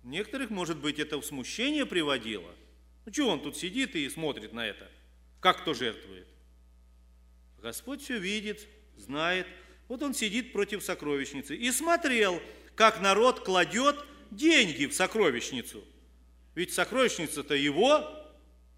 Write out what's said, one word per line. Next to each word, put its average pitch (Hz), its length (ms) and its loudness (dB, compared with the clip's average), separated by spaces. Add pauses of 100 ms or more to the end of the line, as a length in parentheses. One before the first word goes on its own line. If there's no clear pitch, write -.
Некоторых, 208 480 -8
может 170 260 -4
быть, 143 220 -4
это 151 180 -4
в 135 80 -8
смущение 247 600 -4
приводило. 117 640 -4 (560)
Ну, 220 60 -16
чего 285 160 2
он 165 140 0
тут 143 160 -8
сидит 202 360 -4
и 143 140 -2
смотрит 123 460 -6
на 117 120 -6
это? 98 240 -10 (520)
Как 185 220 4
кто 160 100 -2
жертвует? 98 520 -8 (1400)
Господь 247 400 -10
всё 247 160 -6
видит, 208 520 -6 (260)
знает. 160 520 -2 (420)
Вот 240 120 -8
он 285 120 -2
сидит 220 400 -2
против 202 280 -2
сокровищницы 143 760 -4
и 240 160 -2
смотрел, 262 680 2 (320)
как 214 280 6
народ 208 420 4
кладёт 185 600 2 (260)
деньги 208 540 6
в - 80 -4
сокровищницу. 135 920 0 (720)
Ведь 170 160 -2
сокровищница-то 175 840 0
его, 156 540 4 (680)